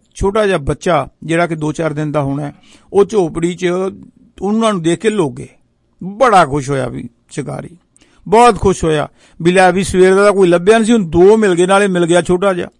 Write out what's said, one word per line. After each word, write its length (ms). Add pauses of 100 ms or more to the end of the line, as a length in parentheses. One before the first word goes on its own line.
(160)
ਛੋਟਾ 320
ਜਿਹਾ 100
ਬੱਚਾ 500 (160)
ਜਿਹੜਾ 240
ਕਿ 80
ਦੋ 160
ਚਾਰ 220
ਦਿਨ 180
ਦਾ 100
ਹੋਣਾ 220
ਹੈ, 120 (380)
ਉਹ 120
ਝੋਪੜੀ 480
'ਚ 140 (720)
ਉਹਨਾਂ 320
ਨੂੰ 80
ਦੇਖ 180
ਕੇ 100
ਲੁਕ 260
ਗਏ। 120 (560)
ਬੜਾ 420
ਖੁਸ਼ 240
ਹੋਇਆ 180
ਵੀ 220 (200)
ਸ਼ਿਕਾਰੀ, 400 (580)
ਬਹੁਤ 320
ਖੁਸ਼ 240
ਹੋਇਆ 260 (320)
ਵੀ 100
ਲੈ 200
ਵੀ 120
ਸਵੇਰ 320
ਦਾ 80
ਤਾਂ 80
ਕੋਈ 160
ਲੱਭਿਆ 300
ਨਹੀਂ 80
ਸੀ, 80
ਹੁਣ 120
ਦੋ 320
ਮਿਲ 180
ਗਏ, 100
ਨਾਲੇ 220
ਮਿਲ 180
ਗਿਆ 160
ਛੋਟਾ 320
ਜਿਹਾ, 140 (120)